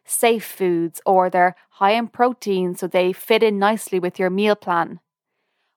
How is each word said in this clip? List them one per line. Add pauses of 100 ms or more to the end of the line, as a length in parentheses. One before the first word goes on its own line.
safe
foods
or
they're (160)
high
in
protein,
so
they
fit
in
nicely
with
your
meal
plan. (800)